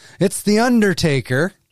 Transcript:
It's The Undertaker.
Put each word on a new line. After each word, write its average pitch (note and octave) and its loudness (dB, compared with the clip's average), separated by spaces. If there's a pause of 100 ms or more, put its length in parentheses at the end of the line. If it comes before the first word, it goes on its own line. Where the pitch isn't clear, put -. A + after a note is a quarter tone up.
(200)
It's G3 -2
The G#3 2
Undertaker. F3+ 0 (200)